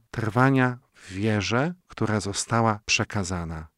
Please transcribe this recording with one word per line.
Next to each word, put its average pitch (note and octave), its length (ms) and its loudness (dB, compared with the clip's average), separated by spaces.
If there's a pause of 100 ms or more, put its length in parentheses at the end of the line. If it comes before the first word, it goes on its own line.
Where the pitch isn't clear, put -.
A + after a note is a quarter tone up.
(120)
trwania B2+ 640 2 (160)
w - 200 -18
wierze, G#2+ 600 0 (140)
która G#2+ 320 -2
została G#2+ 640 0
przekazana E2+ 840 -4 (100)